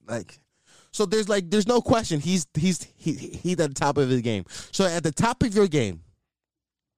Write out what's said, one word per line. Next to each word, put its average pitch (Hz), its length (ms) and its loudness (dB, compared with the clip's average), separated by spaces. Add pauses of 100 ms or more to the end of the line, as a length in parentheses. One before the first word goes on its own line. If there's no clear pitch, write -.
Like, 110 320 -10 (540)
so 214 140 0
there's, 208 220 0
like, 196 220 -2
there's 202 160 2
no 240 140 4
question. 220 400 0
He's, 175 340 -2
he's, 170 320 0 (100)
he, - 180 -4
he's 170 460 -6
at 151 80 2
the 135 60 -8
top 147 220 0
of 139 120 2
his 127 120 2
game. 110 240 -2 (280)
So 196 120 2
at 165 180 -2
the 151 100 -2
top 233 300 0
of 226 120 0
your 202 140 4
game, 107 340 -2 (960)